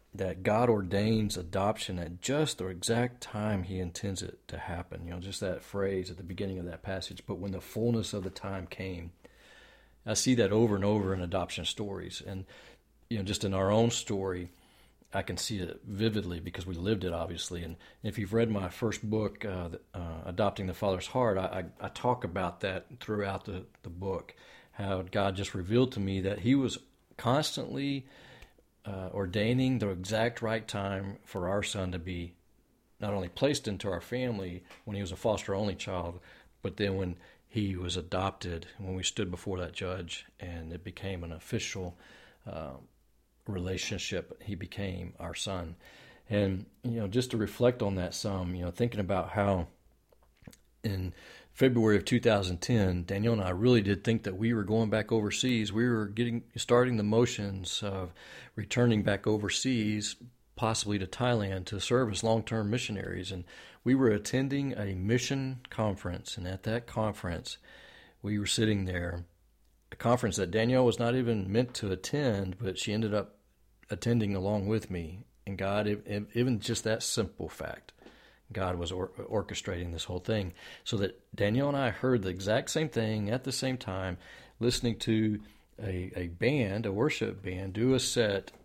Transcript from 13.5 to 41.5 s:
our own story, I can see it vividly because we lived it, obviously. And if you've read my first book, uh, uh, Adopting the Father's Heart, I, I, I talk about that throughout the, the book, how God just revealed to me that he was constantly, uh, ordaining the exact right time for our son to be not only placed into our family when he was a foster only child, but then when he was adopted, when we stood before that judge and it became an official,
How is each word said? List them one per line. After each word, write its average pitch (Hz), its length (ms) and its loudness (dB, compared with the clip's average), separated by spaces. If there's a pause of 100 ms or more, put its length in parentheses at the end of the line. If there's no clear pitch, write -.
our 95 160 4
own 113 200 6
story, 95 600 -4 (640)
I 98 80 0
can - 160 -6
see 107 200 -2
it - 260 -6
vividly 101 560 0
because 87 260 -8
we 92 80 -4
lived 92 300 0
it, 87 80 0
obviously. 85 500 -6
And 85 140 -10 (260)
if 107 160 -4
you've 101 160 -2
read 113 160 4
my 98 180 0
first 107 400 -4
book, 107 360 -2
uh, 90 260 -4 (240)
uh, 85 320 -8
Adopting 95 400 0
the 90 80 -4
Father's 95 320 0
Heart, 117 320 2
I, 92 260 -2 (160)
I, 101 60 -8
I - 20 -6
talk 120 360 0
about 87 360 -4
that 95 260 -4 (140)
throughout 101 440 -2
the, 95 200 -8 (180)
the - 60 -12
book, 90 460 -6 (380)
how 95 300 -2
God 98 340 0
just 98 180 -4
revealed 113 380 4
to 107 80 -4
me 95 200 2
that 95 200 0
he 113 140 6
was 135 240 2 (380)
constantly, 139 880 0 (800)
uh, 95 300 -8
ordaining 110 640 2
the 101 100 0
exact 107 540 0
right 110 260 -2
time 98 560 -4
for 90 240 -4
our 101 140 2
son 92 300 -2
to 90 60 -4
be 87 360 -8 (640)
not 104 140 -2
only 92 140 -2
placed 139 400 0
into 98 200 -4
our 85 140 -2
family 104 600 -4 (200)
when 104 120 -6
he 101 40 -2
was 92 120 -4
a 90 40 -8
foster 101 380 2
only 98 220 0
child, 87 440 -4 (400)
but 98 160 -6
then 98 200 2
when 90 200 -2 (300)
he 98 300 0
was 87 200 -4
adopted, 90 720 -4 (120)
when 92 180 -4
we 92 80 -4
stood 95 260 -2
before 92 300 -4
that 87 120 -6
judge 92 540 -6 (140)
and 85 320 -8
it 85 100 -10
became 90 400 -8
an 82 80 -8
official, 87 640 -6 (540)